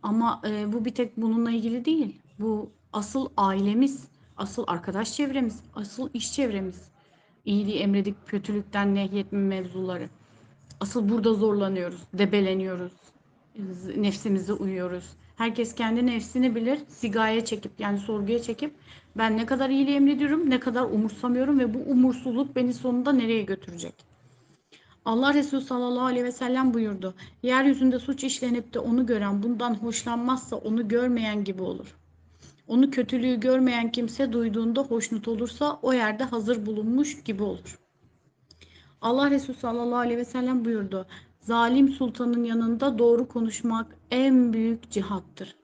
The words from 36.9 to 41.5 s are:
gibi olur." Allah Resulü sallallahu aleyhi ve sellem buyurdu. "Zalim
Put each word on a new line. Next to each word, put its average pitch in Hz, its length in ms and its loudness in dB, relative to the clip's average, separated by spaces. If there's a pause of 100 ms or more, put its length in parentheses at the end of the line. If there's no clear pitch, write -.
gibi 202 200 -4
olur." - 360 -8 (1200)
Allah 262 300 2
Resulü 269 260 0
sallallahu 240 400 -2
aleyhi 240 220 0
ve 247 60 -2
sellem 254 400 0
buyurdu. 196 420 -2 (340)
"Zalim 240 480 4